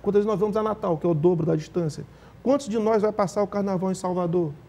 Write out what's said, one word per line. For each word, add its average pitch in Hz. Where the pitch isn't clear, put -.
Quantas 202
vezes 208
nós 208
vamos 208
a 220
Natal, 202
que 165
é 175
o 170
dobro 160
da 160
distância? 156
Quantos 277
de 220
nós 214
vai 214
passar 208
o 196
carnaval 196
em 185
Salvador? 175